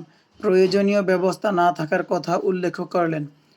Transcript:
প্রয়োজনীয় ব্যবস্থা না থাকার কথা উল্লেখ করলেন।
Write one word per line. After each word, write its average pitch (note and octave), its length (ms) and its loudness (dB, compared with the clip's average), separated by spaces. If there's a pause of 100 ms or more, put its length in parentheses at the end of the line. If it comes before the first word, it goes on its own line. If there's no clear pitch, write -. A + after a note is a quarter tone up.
(400)
প্রয়োজনীয় G3 600 2
ব্যবস্থা F#3 500 0
না F3 200 2
থাকার E3+ 320 -2
কথা E3+ 340 -2
উল্লেখ F3+ 440 -2
করলেন। E3 440 -2 (320)